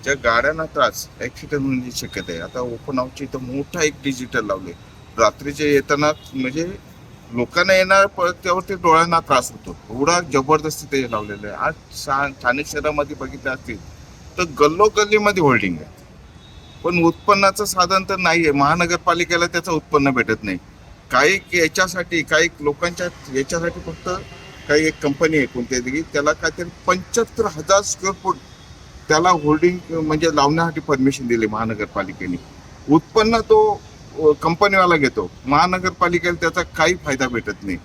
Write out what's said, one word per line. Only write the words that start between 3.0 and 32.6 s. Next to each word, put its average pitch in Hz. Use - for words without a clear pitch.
इथं 135
मोठा 139
एक 151
डिजिटल 127
लावले, 92
रात्रीचे 143
येताना 143
म्हणजे 139
लोकांना 170
येणार 190
प-, 180
त्यावरती 185
डोळ्यांना 170
त्रास 135
होतो, -
एवढा 160
जबरदस्ती 147
ते 131
लावलेलं 104
आहे. 95
आज 131
शा-, 139
ठाणे 131
शहरामध्ये 147
बघितलं 131
असतील 120
तर 180
गल्लोगल्लीमध्ये 202
होल्डिंग 101
आहे, -
पण 170
उत्पन्नाचं 196
साधन 185
तर 190
नाही 170
आहे. 151
महानगरपालिकेला 170
त्याचं 170
उत्पन्न 147
भेटत 113
नाही. 95
काही 156
याच्यासाठी, 170
काही 160
लोकांच्या 170
याच्यासाठी 170
फक्त 165
काही 151
एक 156
कंपनी 156
आहे 131
कोणत्या 123
तरी, 131
त्याला 147
काहीतरी 165
पंच्याहत्तर 214
हजार 180
स्क्वेअर 196
फूट 190
त्याला 165
होल्डिंग 165
म्हणजे 156
लावण्यासाठी 156
परमिशन 135
दिली 113
महानगरपालिकेने. 101